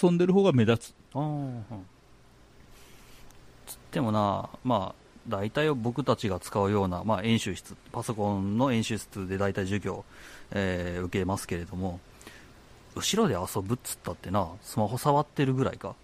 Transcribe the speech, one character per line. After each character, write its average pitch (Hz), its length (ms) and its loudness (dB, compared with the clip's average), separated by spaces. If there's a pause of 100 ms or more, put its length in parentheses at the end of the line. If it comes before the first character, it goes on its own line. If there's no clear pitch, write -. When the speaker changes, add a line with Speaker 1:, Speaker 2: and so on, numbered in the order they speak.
Speaker 1:
遊 175 80 8
ん 175 60 4
で 180 100 4
る 185 60 6
方 196 100 6
が 190 100 6
目 120 120 6
立 117 280 2
つ。 - 20 -20 (200)
Speaker 2:
あ 131 40 -4
ー、 143 40 0
う 156 40 -2
ん。 139 360 -6 (2000)
つ - 80 -14
っ - 20 -20 (140)
て 165 100 -2
も 110 120 2
な、 101 360 2 (160)
ま 107 340 0
あ、 - 100 -20 (200)
大 104 220 -2
体 151 200 0
僕 120 340 -2
た 120 120 2
ち 107 140 -2
が 90 100 -2
使 - 180 -4
う 101 120 4
よ 104 140 4
う 92 40 0
な、 90 160 -4
ま 107 140 0
あ、 92 40 -6
演 113 160 2
習 95 160 -4
室、 - 220 -16 (160)
パ 117 100 -6
ソ 117 120 -4
コ 104 240 0
ン 101 180 0
の 131 160 2
演 113 100 2
習 110 140 -2
室 95 320 -8
で 95 80 -2
大 98 160 2
体 95 140 -2
授 101 180 -2
業、 98 220 -6 (460)
え 90 480 -2
ー、 92 40 -2
受 87 140 -2
け 92 80 2
ま 95 100 0
す - 100 -6
け 87 120 -4
れ 85 80 -8
ど 95 100 -10
も、 90 240 -4 (1000)
後 - 240 2
ろ 202 60 4
で 117 60 2
遊 92 280 -2
ぶ 104 140 -2
っ - 60 -4
つ - 120 -8
っ - 40 -20
た 101 140 -6
っ 85 40 -8
て - 140 -10
な、 95 180 2 (140)
ス - 160 -8
マ 107 100 2
ホ 127 100 -4
触 147 220 4
っ 151 60 0
て - 180 -2
る 131 100 2
ぐ 131 100 2
ら 92 80 0
い - 60 -12
か。 95 260 -10